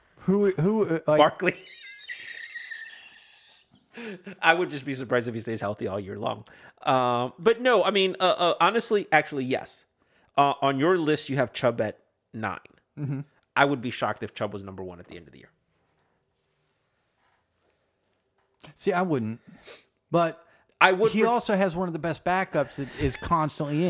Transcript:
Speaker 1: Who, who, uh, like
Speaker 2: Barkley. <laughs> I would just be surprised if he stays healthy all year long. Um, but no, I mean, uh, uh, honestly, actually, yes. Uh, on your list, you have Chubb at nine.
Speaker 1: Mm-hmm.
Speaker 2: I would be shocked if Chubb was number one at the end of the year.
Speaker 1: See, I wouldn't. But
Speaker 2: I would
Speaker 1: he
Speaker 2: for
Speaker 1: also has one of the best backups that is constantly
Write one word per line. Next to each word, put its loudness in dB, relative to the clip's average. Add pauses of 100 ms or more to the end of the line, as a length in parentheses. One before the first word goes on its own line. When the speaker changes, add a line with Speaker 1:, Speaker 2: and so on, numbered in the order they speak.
(220)
Speaker 1:
Who, 4
who, 2
uh, -2
like 6
Speaker 2:
Barkley. 4
<laughs> -20 (2750)
I 6
would -2
just -10
be -6
surprised -2
if -6
he -8
stays -6
healthy -4
all -6
year -10
long. -6 (380)
Um, 0
but 2
no, 4
I 2
mean, 2
uh, 4
uh, 2
honestly, 2
actually, 2
yes. -6 (500)
Uh, 6 (100)
on 2
your 2
list, -2
you -4
have -2
Chubb 0
at -4 (360)
nine. -6 (400)
Speaker 1:
Mm-hmm. -6 (360)
Speaker 2:
I 8
would 2
be -6
shocked -4
if -8
Chubb -6
was -10
number -12
one -14
at -20
the -16
end -18
of -20
the -20
year. -20 (3250)
Speaker 1:
See, -2
I 2
wouldn't. -2 (720)
But 0 (360)
Speaker 2:
I 8
would 2
Speaker 1:
he 2
Speaker 2:
for 4
Speaker 1:
also 2
has 2
one -2
of -4
the -6
best -6
backups 0
that -8
is 0
constantly 0